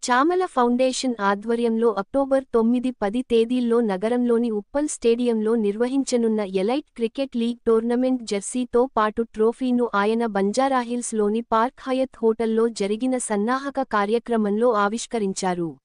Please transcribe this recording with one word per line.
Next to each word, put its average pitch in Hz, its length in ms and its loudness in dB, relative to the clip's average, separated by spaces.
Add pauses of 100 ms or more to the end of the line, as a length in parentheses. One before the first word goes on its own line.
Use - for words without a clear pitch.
చామల 311 400 2 (140)
ఫౌండేషన్ 247 600 2 (140)
ఆధ్వర్యంలో 226 580 0 (140)
అక్టోబర్ 269 420 0 (100)
తొమ్మిది, 240 380 2 (100)
పది 214 280 -2
తేదీల్లో 233 480 2 (140)
నగరంలోని 233 580 0
ఉప్పల్ 285 460 -2
స్టేడియంలో 233 580 2 (100)
నిర్వహించనున్న 233 760 0 (220)
ఎలైట్ 247 340 -2
క్రికెట్ 254 400 -4
లీగ్ 233 220 -2 (120)
టోర్నమెంట్ 240 520 2 (100)
జెర్సీతో 240 520 0 (140)
పాటు 214 340 0
ట్రోఫీను 240 600 0
ఆయన 220 320 0 (100)
బంజారాహిల్స్లోని 226 1040 0 (120)
పార్క్ 226 340 0
హయత్ 262 340 -2
హోటల్లో 226 440 2 (160)
జరిగిన 220 340 -2 (140)
సన్నాహక 262 680 -2
కార్యక్రమంలో 220 760 0 (140)
ఆవిష్కరించారు. 190 880 -4 (120)